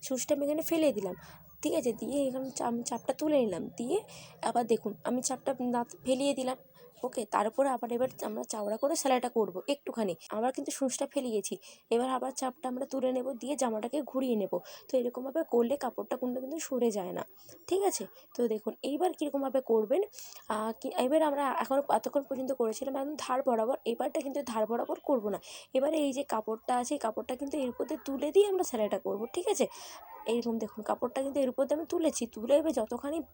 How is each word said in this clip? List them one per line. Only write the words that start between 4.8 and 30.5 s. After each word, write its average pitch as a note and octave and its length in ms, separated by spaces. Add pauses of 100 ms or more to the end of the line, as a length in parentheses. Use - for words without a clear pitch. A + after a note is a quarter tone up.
আমি B3 100 (100)
চাপটা C4+ 220 (240)
না A#3+ 60 (240)
ফেলিয়ে C4 340
দিলাম, B3+ 200 (480)
ওকে? B3 140 (140)
তারপরে A3 400
আবার A#3+ 220
এবার B3+ 120 (200)
আমরা A3 140 (100)
চওড়া G#3+ 280
করে C#4+ 120 (100)
সেলাইটা B3 340
করব F#3+ 180 (180)
একটুখানি। G#3+ 400 (240)
আবার A#3+ 180
কিন্তু C#4+ 220
সূঁচটা C4+ 360
ফেলিয়েছি, A3 420 (400)
এবার B3 220
আবার B3+ 140 (100)
চাপটা B3+ 300
আমরা B3+ 220
তুলে B3+ 240
নেব, B3+ 100 (140)
দিয়ে C4 200
জামাটাকে A#3 360 (140)
ঘুরিয়ে B3+ 300
নেব। F#3+ 120 (340)
তো - 120
এরকমভাবে B3 420 (120)
করলে A#3+ 300
কাপড়টা - 380
কোনো B3+ 220
কিন্তু C#4 140 (100)
সরে A#3+ 300
যায় F3+ 200
না, - 60 (460)
ঠিক F#4 200
আছে? - 140 (320)
তো B3 60 (120)
দেখুন G#3+ 200 (160)
এইবার D#4 280
কীরকমভাবে C#4 420 (120)
করবেন, A3 300 (520)
আহ, G#3+ 260
কি, - 80 (180)
এবার D4+ 240
আমরা C#4+ 140 (200)
এখন C4+ 140 (200)
এতক্ষণ C4 320
পর্যন্ত C4 220 (100)
করেছিলাম A#3+ 380
একদম C#4+ 240
ধার B3+ 240
বরাবর, A3+ 300 (140)
এবারটা C4+ 340
কিন্তু C#4 140 (120)
ধার A3 200
বরাবর B3+ 260 (120)
করব A#3+ 240
না। F3+ 60 (380)
এবারে D4 280
এই C#4 120
যে C#4 60 (100)
কাপড়টা A3 480
আছে, B3 160
এই - 80
কাপড়টা A3 360
কিন্তু C#4 220
এর B3+ 100
উপর - 160
দিয়ে D#4 180
তুলে C#4 280
দিয়ে G4+ 160
আমরা F#4 200
সেলাইটা G#3 340
করব, G3 160 (140)
ঠিক F4 180
আছে? A3 140 (680)
এইরকম A#3 300